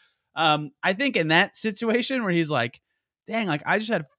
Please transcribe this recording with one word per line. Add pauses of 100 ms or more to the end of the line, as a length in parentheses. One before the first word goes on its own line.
(360)
Um, (140)
I
think
in
that
situation
where
he's
like, (460)
"Dang,
like,
I
just
had (140)